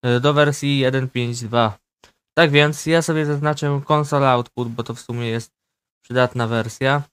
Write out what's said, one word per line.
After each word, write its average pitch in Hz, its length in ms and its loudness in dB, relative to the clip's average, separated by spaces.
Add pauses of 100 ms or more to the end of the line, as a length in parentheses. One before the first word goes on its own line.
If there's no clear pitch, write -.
y, 123 140 2
do 147 140 2
wersji 143 460 2
jeden 131 300 0
pięć 120 340 -6
dwa. 113 340 0 (600)
Tak 160 140 4
więc 147 340 2
ja 165 160 2
sobie 156 240 -2
zaznaczę 147 600 -2
console 147 440 2
output, 123 380 -2
bo 117 160 -8
to 117 100 -8
w 113 60 -12
sumie 120 280 -8
jest 113 240 -6 (520)
przydatna 123 440 0
wersja. 117 540 -2 (120)